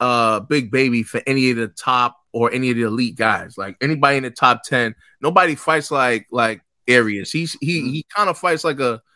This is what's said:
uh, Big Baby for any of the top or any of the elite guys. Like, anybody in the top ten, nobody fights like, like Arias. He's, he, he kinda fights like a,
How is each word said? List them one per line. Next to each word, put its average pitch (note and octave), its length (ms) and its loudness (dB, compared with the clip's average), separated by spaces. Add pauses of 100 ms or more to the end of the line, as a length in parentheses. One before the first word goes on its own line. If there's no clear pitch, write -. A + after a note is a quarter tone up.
uh, A#2 400 2
Big B2+ 300 -2
Baby B2 320 2
for A#2 240 -6
any C3+ 240 2
of A#2+ 60 0
the A2+ 120 -4
top B2 500 -2 (140)
or A#2 200 0
any B2+ 160 -2
of A#2+ 80 0
the A#2 60 0
elite A#2 340 -2
guys. G2+ 400 0
Like, G2 240 -10
anybody C#3 380 2
in C3 60 -6
the B2 60 -8
top A#2+ 340 2
ten, A#2+ 300 0 (280)
nobody E3+ 320 2
fights D#3 360 -2
like, B2 400 0
like A2+ 300 0 (300)
Arias. G#2+ 420 2
He's, D#3+ 300 -6
he, C#3+ 280 -2
he D3+ 240 -6
kinda G3+ 200 0
fights E3+ 300 -2
like D3 160 -2
a, A#2+ 200 -2 (160)